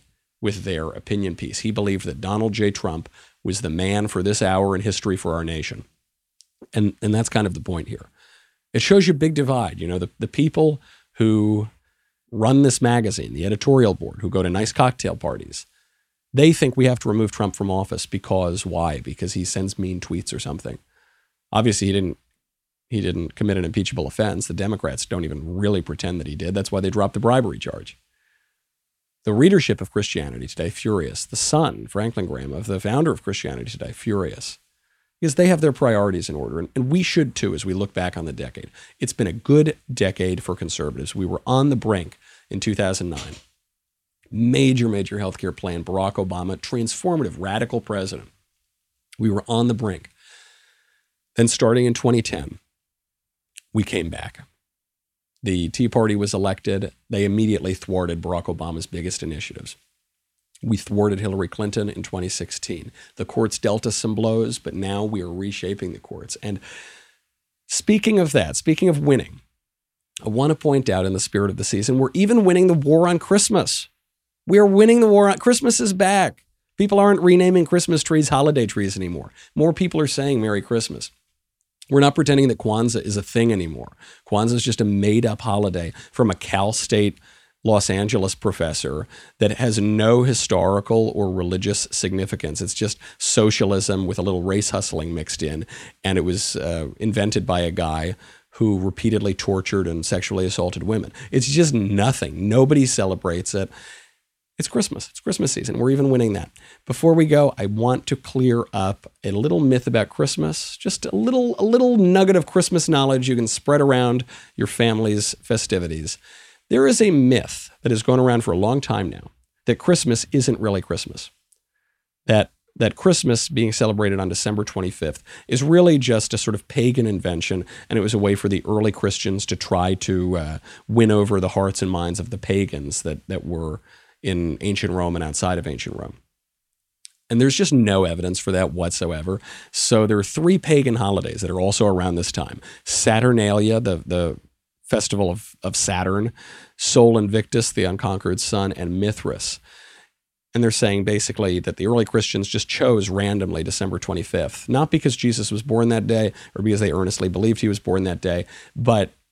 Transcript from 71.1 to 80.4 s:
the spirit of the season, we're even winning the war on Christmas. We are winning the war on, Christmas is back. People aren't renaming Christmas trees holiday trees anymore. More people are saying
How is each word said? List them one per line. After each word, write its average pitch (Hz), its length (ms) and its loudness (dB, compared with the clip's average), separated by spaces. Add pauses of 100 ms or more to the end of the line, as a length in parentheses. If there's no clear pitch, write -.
the 92 60 -2
spirit 101 300 -2
of 90 60 -6
the 98 80 -6
season, 117 340 0
we're 131 140 0
even 208 320 4
winning 180 220 6
the 180 80 4
war 160 340 4
on 175 100 2
Christmas. - 680 0 (580)
We 180 120 6
are 208 80 8
winning 220 340 8
the 220 80 8
war 202 220 8
on, - 80 0
Christmas 240 420 2
is 208 140 0
back. 190 500 0 (320)
People 202 220 2
aren't 202 220 6
renaming 180 440 6
Christmas 170 380 2
trees 156 260 2
holiday 143 380 4
trees 98 300 -2
anymore. 87 360 -8 (220)
More 156 180 4
people 170 280 0
are 151 60 2
saying 135 340 0